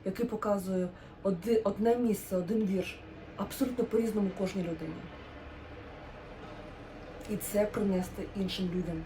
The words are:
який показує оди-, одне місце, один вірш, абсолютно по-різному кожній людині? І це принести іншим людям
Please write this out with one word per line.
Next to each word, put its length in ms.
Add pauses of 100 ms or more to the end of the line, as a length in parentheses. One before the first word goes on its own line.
який 220
показує 600 (340)
оди-, 420
одне 320
місце, 400
один 280
вірш, 340 (380)
абсолютно 480
по-різному 540
кожній 240
людині? 320 (2250)
І 60
це 300
принести 560 (140)
іншим 380
людям 320